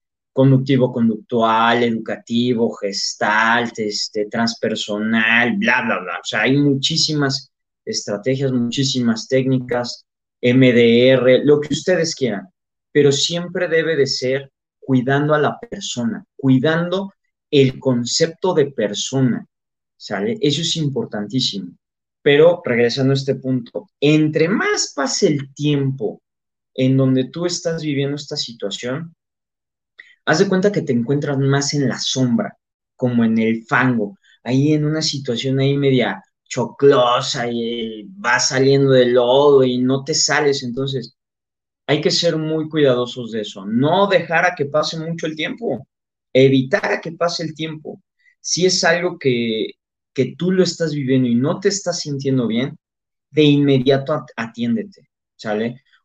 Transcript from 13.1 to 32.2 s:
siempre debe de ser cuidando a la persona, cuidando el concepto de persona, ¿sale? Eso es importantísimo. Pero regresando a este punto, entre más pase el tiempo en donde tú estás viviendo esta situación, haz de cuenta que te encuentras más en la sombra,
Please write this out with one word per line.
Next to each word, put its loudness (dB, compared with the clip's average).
siempre -2
debe 0
de 2
ser -4
cuidando 0
a 2
la -2
persona, -8
cuidando 0
el 2
concepto -2
de 2
persona, -2
¿sale? -6
Eso 0
es -4
importantísimo. -4
Pero 4
regresando 0
a 2
este -2
punto, -6
entre 2
más -2
pase -2
el -2
tiempo -4
en 2
donde 2
tú -6
estás -4
viviendo -2
esta -10
situación, -8
haz 0
de 2
cuenta 2
que -2
te -4
encuentras -2
más 0
en 0
la -4
sombra, -2